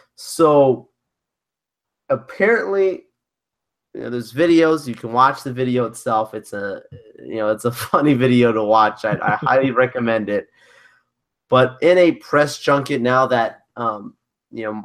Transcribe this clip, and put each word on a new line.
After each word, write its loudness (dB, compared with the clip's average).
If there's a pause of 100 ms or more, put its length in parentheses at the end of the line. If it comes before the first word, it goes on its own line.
(160)
So 2 (1200)
apparently, -2 (880)
you -14
know, -10
there's -8
videos, 2
you -8
can -12
watch 2
the -8
video -2
itself. -4
It's -14
a, -10 (420)
you -12
know, -2
it's -4
a 0
<laughs> -
funny 0
video 4
to -2
watch. 2
I, -2
I 0
highly 0
recommend 0
it. -4 (1000)
But 2
in 4
a 4
press -2
junket, -2
now 2
that, -2 (100)
um, -8 (360)
you -12
know, -8 (120)